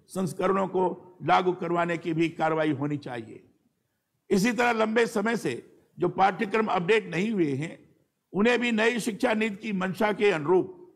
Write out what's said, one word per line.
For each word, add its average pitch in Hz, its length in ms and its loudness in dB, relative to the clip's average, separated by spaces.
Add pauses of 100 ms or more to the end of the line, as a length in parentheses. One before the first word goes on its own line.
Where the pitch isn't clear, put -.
संस्करणों 190 600 -2
को 180 560 -4
लागू 180 280 4
करवाने 170 460 -2
की 165 160 -6
भी 160 160 0
कार्रवाई 160 420 0
होनी 147 260 -2
चाहिए। 120 460 -12 (840)
इसी 208 220 2
तरह 240 200 2
लंबे 220 360 2
समय 220 300 0
से - 440 -8 (180)
जो 170 100 0
पाठ्यक्रम 202 580 0
अपडेट 185 400 0
नहीं 175 240 -2
हुए 165 220 0
हैं, 151 420 -10 (380)
उन्हें 233 260 4
भी 240 120 0
नई 226 280 2
शिक्षा 226 340 -2
नीति 214 220 -2
की 220 180 -8
मंशा 190 400 0
के 208 180 4
अनुरूप 165 640 0